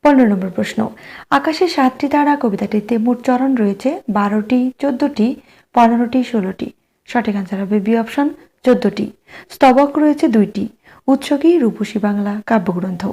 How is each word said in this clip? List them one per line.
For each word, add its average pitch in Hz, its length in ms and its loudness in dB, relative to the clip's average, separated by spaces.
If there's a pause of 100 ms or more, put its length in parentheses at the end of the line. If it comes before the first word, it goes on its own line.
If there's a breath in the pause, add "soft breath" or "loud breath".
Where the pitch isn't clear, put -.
পনেরো 262 260 6
নম্বর 190 200 -2
প্রশ্ন, 214 400 -4 (400 loud breath)
আকাশে 311 380 0
সাতটি 269 400 0
তারা 294 320 2
কবিতাটিতে 208 580 -2
মোট 240 240 0
চরণ 262 340 0
রয়েছে 233 540 -2
বারোটি, 214 720 0
চোদ্দটি, 262 560 -2 (380 soft breath)
পনেরোটি, 240 500 2
ষোলোটি। 190 480 -6 (340)
সঠিক 220 300 -2
আনসার 196 260 -6
হবে 202 180 -2
বি 220 180 0
অপশন, 277 320 -2 (340 loud breath)
চোদ্দটি। 214 480 0 (380 loud breath)
স্তবক 277 480 4
রয়েছে 302 300 2
দুইটি। 208 400 0 (400 soft breath)
উৎস 269 260 0
কি? 330 260 2
রূপসী 214 400 -2
বাংলা 208 460 -2
কাব্যগ্রন্থ। 185 680 -2